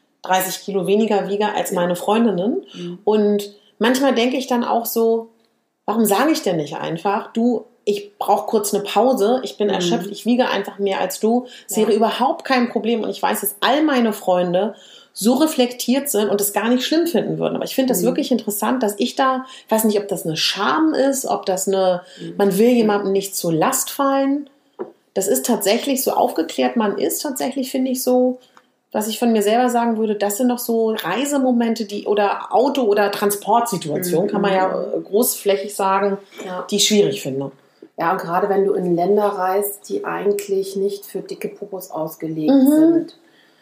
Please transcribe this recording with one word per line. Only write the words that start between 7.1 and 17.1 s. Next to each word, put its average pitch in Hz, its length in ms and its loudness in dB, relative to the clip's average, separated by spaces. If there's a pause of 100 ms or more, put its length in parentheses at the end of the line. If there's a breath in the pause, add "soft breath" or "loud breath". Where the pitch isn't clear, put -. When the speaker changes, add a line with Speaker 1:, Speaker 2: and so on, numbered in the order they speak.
Speaker 1:
du, 233 320 0 (200)
ich 202 340 -4
brauch 202 260 2
kurz 208 260 -2
eine 202 120 -2
Pause, 226 600 2
ich - 140 -10
bin 208 100 0
Speaker 2:
Mhm. 190 60 0
Speaker 1:
erschöpft, 180 380 -2
ich - 140 -12
wiege 240 240 2
einfach 196 280 -4
mehr 196 220 -2
als 185 200 -4
du.“ 240 280 0 (200 loud breath)
Es - 80 -8
Speaker 2:
Ja. 214 80 2
Speaker 1:
wäre 214 100 2
überhaupt 214 520 0
kein 247 240 2
Problem 226 340 0
und 190 60 -4
ich 196 120 -6
weiß, 214 200 0
dass 190 200 -6
all 277 220 4
meine 247 300 2
Freunde 180 640 0 (360 loud breath)
so 226 220 2
reflektiert 262 720 0
sind 208 220 0
und 202 100 0
es - 140 -2
gar 214 160 0
nicht 254 160 2
schlimm 330 220 2
finden 160 320 -2